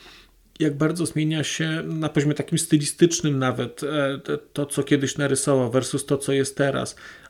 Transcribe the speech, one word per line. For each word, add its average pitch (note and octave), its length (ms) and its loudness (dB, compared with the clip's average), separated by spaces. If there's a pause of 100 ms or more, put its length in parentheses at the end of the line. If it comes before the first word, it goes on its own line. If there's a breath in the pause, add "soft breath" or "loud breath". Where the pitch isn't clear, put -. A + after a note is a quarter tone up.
(600 loud breath)
jak D3 180 0
bardzo D#3+ 280 0
zmienia D#3 380 -2
się D#3+ 420 -2
na D#3+ 240 -4
poziomie D3 240 2
takim - 240 -2
stylistycznym D3+ 840 2
nawet, B2+ 440 -2
e, C#3 400 -2
te-, D3 140 -2
to, - 280 -6
co - 180 -2
kiedyś C#3 340 2
narysował C3+ 540 2
versus B2+ 340 0
to, C#3+ 120 0
co C#3 140 -4
jest C3+ 260 0
teraz. C3+ 380 0 (340 loud breath)